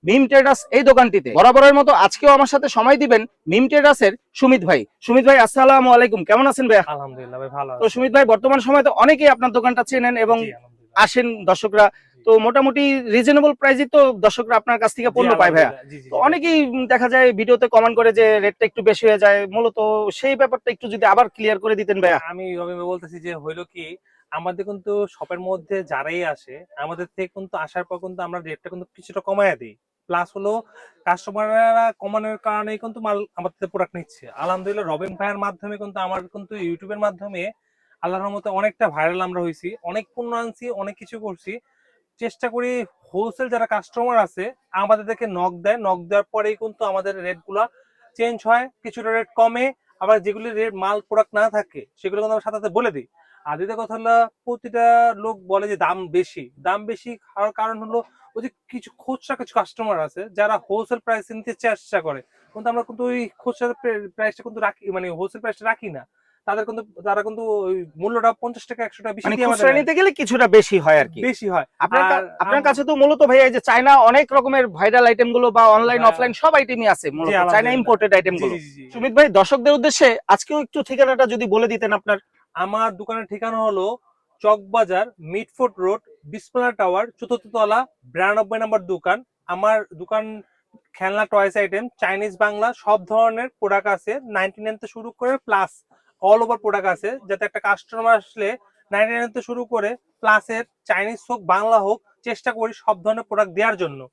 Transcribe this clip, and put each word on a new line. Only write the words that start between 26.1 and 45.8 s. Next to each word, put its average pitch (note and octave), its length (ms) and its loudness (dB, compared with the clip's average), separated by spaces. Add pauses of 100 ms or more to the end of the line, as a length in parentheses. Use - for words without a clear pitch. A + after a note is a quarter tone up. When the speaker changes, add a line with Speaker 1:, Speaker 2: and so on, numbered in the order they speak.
Speaker 2:
আসে, D3 400 -12 (120)
আমাদের E3 280 -10
থেকে F#3 220 -10
কিন্তু F#3+ 300 -14
আসার F3 260 -8
পর F3+ 140 -12
কিন্তু F#3 240 -14
আমরা F3 180 -10
রেটটা D#3+ 300 -16
কিন্তু F3+ 160 -16 (100)
কিছুটা F#3 240 -12
কমায়া G3 360 -2
দিই। A2+ 200 -20 (320)
প্লাস F3 280 -4
হলো G#3 280 -6 (420)
কাস্টমাররা A3 960 -2
কমানোর G#3+ 380 -8
কারণেই G#3+ 400 -8
কিন্তু A3+ 240 -14
মাল G#3 240 -6 (100)
আমাদের F3 240 -10
থেকে F#3 100 -8
প্রোডাক্ট F3+ 260 -8
নিচ্ছে। D3 340 -18
আলহামদুলিল্লাহ, F#3 680 -6
রবিন F#3 200 -12
ভাইয়ের G3+ 220 -6
মাধ্যমে G3+ 400 -10
কিন্তু G3+ 220 -14
আমার F#3 280 -8
কিন্তু G3+ 280 -18
YouTube-এর F#3+ 440 -10
মাধ্যমে G3+ 520 -8 (500)
আল্লাহর F#3 220 -6
রহমতে G3+ 260 -10
অনেকটা G3+ 400 -4
ভাইরাল D#3+ 320 -4
আমরা F3+ 200 -6
হইছি, F3 420 -10
অনেক G3 320 -10
পণ্য A#3 200 -10
আনছি, A#3 340 -10
অনেক G3 280 -10
কিছু G#3+ 220 -20
করছি। G#3 400 -14 (600)
চেষ্টা A#3 300 -8
করি B3 360 -6 (280)
হোলসেল A3+ 360 -6
যারা A3+ 160 -4
কাস্টমার A#3 520 -4
আছে G3+ 360 -2 (180)
আমাদের G#3 340 0
থেকে A3 220 -8
নক F3+ 260 -4
দেয়, G3+ 240 -2
নক F#3+ 300 -4